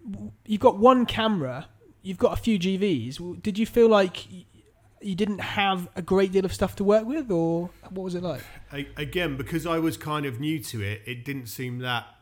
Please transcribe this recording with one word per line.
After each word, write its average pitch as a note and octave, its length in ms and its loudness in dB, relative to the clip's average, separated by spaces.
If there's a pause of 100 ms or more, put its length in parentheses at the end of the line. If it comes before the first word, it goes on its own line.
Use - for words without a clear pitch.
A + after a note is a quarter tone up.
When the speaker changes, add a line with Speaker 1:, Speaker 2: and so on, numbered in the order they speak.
(120)
Speaker 1:
w-, G3+ 200 -12 (140)
you've G#3+ 140 -2
got G#3 180 6
one B3 280 8
camera, F3 640 -2 (320)
you've F#3+ 160 -10
got E3+ 200 6
a - 40 -4
few G#3+ 180 2
G F#3+ 160 2
Vs. C#3+ 440 0
W-, F3 200 -10
did F#3+ 180 -4
you A3 80 2
feel A3+ 220 6
like G3 420 4
y-, F3+ 140 -18 (580)
you G3 140 -6
didn't G3+ 240 -2
have F#3+ 580 -2
a F#3 40 -6
great F#3+ 300 2
deal F#3+ 140 2
of F#3 80 -4
stuff - 240 -2
to G3+ 80 -2
work G#3+ 200 4
with, C4 240 -4
or E3+ 400 0 (200)
what F#3 140 -8
was F#3 120 -6
it F3 80 -6
like? D3 180 -6 (300)
Speaker 2:
A-, C#3+ 240 -10
again, D3+ 400 -2
because D3 320 -4
I E3 120 0
was D#3+ 180 0
kind D3+ 280 -4
of B2 140 -6
new D3+ 240 -2
to A2+ 180 -8
it, G2+ 240 -4
it B2 200 -10
didn't C#3 220 -8
seem B2 320 -8
that B2 260 -4 (160)